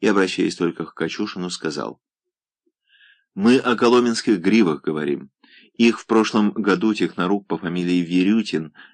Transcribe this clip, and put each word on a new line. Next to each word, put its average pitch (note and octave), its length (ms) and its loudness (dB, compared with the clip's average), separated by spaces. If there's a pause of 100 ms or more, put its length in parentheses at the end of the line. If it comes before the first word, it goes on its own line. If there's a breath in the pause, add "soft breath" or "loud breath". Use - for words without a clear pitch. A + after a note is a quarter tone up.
и, G2+ 60 0
обращаясь G2 480 0
только E2+ 300 -4
к - 80 -20
Качушину, F2+ 560 -6
сказал: C#2+ 520 -8 (1300 soft breath)
«Мы A2+ 240 4
о A#2+ 180 0
коломенских A#2+ 640 2
гривах F#2 420 2
говорим. D2 500 -4 (420 soft breath)
Их A#2 260 2
в - 60 -20
прошлом A2 460 2
году G2+ 420 0
технорук G2 540 -2
по E2+ 100 -4
фамилии F2+ 440 -2
Верютин F2+ 720 0 (200 loud breath)